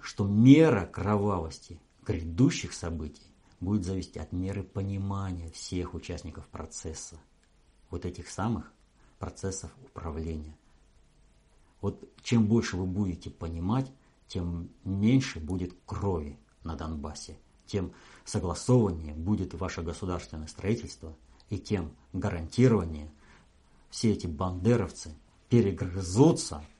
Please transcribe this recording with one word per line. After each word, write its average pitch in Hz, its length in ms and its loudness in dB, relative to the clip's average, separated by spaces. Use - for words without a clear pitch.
что - 220 -4
мера 117 600 10
кровавости 92 960 -2
грядущих 85 680 0
событий 80 520 -8
будет 98 280 0
зависеть 95 320 -6
от 80 140 -10
меры 92 300 -4
понимания 98 880 -6
всех - 440 -6
участников 82 540 -10
процесса, - 680 -12
вот 87 140 -8
этих 87 240 -8
самых 101 420 -4
процессов - 520 -8
управления. 78 760 -8
Вот - 260 -4
чем 113 240 4
больше 107 300 2
вы 92 80 -2
будете 92 460 -2
понимать, 90 600 -2
тем 87 400 -6
меньше 107 560 2
будет 87 340 -4
крови 82 520 -4
на 82 100 -6
Донбассе, 76 640 -10
тем 92 260 -4
согласованнее 87 880 2
будет 95 400 -2
ваше 90 260 -6
государственное 85 680 -6
строительство, 95 680 -6
и 101 100 -6
тем 90 320 -4
гарантированнее 85 1000 2
все 110 220 2
эти - 160 -2
бандеровцы 90 880 0
перегрызутся 95 1160 4